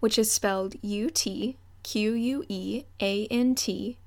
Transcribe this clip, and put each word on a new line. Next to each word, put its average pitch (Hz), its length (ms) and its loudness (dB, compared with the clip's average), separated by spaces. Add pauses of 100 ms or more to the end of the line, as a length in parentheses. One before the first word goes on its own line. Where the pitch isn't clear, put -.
which 220 180 4
is 220 140 4
spelled 196 480 0
U 208 300 -2
T 254 480 -2 (240)
Q 214 300 0
U 240 360 0
E 202 360 -4 (180)
A 202 240 0
N 247 280 4
T 196 520 -4